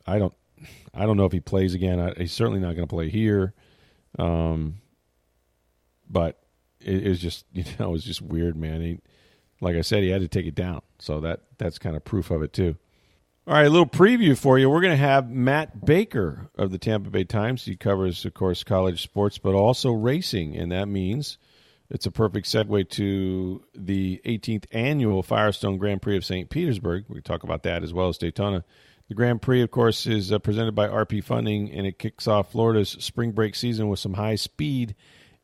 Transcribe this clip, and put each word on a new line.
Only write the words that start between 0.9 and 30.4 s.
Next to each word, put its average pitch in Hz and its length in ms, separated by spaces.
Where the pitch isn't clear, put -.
I 101 120
don't 107 120
know 98 80
if 87 60
he 90 80
plays 95 360
again. 90 240
I, 87 180
he's 85 160
certainly 110 260
not 87 160
gonna 85 120
play 80 220
here. 104 440
Um, 82 600
but 85 300
it, 95 240
it 101 40
was 87 100
just, 87 300
<laughs> - 40
you 90 100
know, 104 100
it - 20
was 82 120
just - 180
weird, 82 340
man. 80 260
He, 85 180
like 87 140
I 82 60
said, 104 220
he 92 60
had 95 120
to 87 60
take 90 180
it 78 100
down. 87 260
So 76 220
that, 82 200
that's - 220
kinda 78 200
proof - 320
of 80 100
it, 73 120
too. 87 220
All 160 100
right, 151 100
a 147 40
little 165 160
preview 190 520
for 131 200
you. 135 120
We're 156 120
gonna 180 140
have 135 340
Matt 131 560
Baker 123 720
of 95 140
the 92 60
Tampa 101 320
Bay 98 160
Times. 113 400
He 98 100
covers, 95 500
of 90 80
course, 92 300
college 92 380
sports, - 360
but 95 160
also 120 380
racing, 110 640
and 85 160
that 95 160
means 101 500
it's - 160
a 95 60
perfect 104 360
segue 104 440
to 95 720
the 95 480
eighteenth 110 480
annual 113 520
Firestone 107 540
Grand 98 240
Prix 101 140
of 87 80
Saint 92 260
Petersburg. 104 600
We - 120
talk 85 220
about 82 200
that 87 200
as 82 100
well 92 140
as 85 100
Daytona. 95 460
The 104 60
Grand 120 260
Prix, 123 200
of 117 100
course, 117 360
is, 104 240
uh, 104 80
presented 110 340